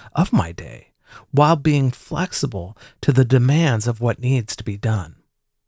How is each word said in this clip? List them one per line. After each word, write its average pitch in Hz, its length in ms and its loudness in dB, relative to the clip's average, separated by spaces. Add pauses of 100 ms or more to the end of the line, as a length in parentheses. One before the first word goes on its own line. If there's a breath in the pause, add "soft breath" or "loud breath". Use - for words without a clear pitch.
(140 loud breath)
of - 180 0
my 85 200 0
day 65 360 -16 (420 loud breath)
while 147 260 4
being 143 340 2
flexible 110 840 -6 (260 loud breath)
to 139 100 0
the 127 120 6
demands 127 600 2
of 113 140 -4
what 117 180 0
needs 123 380 -2
to - 80 -10
be 101 140 -6
done. 104 380 -4 (520)